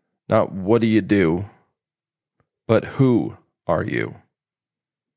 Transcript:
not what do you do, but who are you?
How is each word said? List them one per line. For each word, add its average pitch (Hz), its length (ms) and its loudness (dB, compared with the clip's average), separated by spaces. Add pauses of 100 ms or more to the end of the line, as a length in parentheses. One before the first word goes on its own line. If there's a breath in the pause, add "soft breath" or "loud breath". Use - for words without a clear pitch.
(260)
not 110 260 0
what 95 280 0
do 113 60 2
you 110 160 2
do, 95 480 0 (1160)
but 113 200 2
who 117 500 0 (300)
are 85 180 -2
you? 60 300 -6 (1040)